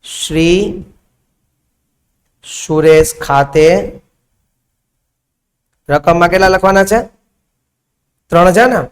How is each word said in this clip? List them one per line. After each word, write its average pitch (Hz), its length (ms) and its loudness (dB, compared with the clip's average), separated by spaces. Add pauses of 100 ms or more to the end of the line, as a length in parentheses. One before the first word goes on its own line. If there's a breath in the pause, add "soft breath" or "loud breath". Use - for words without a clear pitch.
શ્રી 165 540 -2 (1900)
સુરેશ 156 680 0 (140)
ખાતે 143 420 0 (2250)
રકમમાં 170 420 0
કેટલા 190 220 2
લખવાના 190 380 0
છે? 226 80 0 (1300)
ત્રણ 175 240 4
હજાર 247 180 4
ને? 180 80 -2 (100)